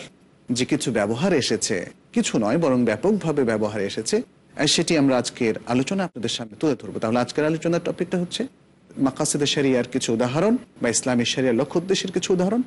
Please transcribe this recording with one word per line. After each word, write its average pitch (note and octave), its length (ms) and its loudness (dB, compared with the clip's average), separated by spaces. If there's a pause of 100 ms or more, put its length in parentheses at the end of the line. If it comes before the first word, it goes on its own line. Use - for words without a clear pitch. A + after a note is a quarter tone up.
(520)
যে B2 140 0
কিছু C#3+ 260 0
ব্যবহার A2+ 420 2
এসেছে, A2+ 560 0 (240)
কিছু - 240 0
নয় A#2 200 2
বরং C3 280 2
ব্যাপকভাবে D3+ 580 2
ব্যবহার G#2+ 380 0
এসেছে, A2 400 -2 (360)
আর D3+ 100 0
সেটি E3 300 2
আমরা C3+ 200 4
আজকের A#2 380 0 (120)
আলোচনা C3+ 360 0
আপনাদের C#3+ 260 -6
সামনে A2 300 -8
তুলে D3+ 160 2
ধরবো। G2 240 -8
তাহলে A2 200 0
আজকের B2 260 0
আলোচনার E3 380 0
টপিকটা - 340 -4
হচ্ছে F3 300 -4 (500)
মাকাসিদে C#3+ 480 0
শরিয়ার C3+ 380 2
কিছু B2+ 300 -2
উদাহরণ D3 440 2 (240)
বা A#2+ 80 0
ইসলামী A#2+ 360 0
শরিয়ার C3 300 0
লক্ষ্য C#3 220 0
উদ্দেশ্যের F#3+ 340 -2
কিছু F#3+ 220 0
উদাহরণ F#3+ 340 2